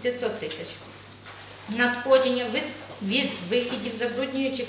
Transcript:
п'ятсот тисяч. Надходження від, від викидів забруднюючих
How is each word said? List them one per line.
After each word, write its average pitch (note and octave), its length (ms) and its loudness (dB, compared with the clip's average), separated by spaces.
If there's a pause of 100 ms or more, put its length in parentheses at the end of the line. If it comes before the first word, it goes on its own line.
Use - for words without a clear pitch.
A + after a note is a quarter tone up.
п'ятсот B3 380 -2
тисяч. D#3 260 -6 (1000)
Надходження B3 760 6 (100)
від, D4 100 0 (380)
від A#3+ 280 4 (200)
викидів A#3+ 480 0
забруднюючих C4 720 -2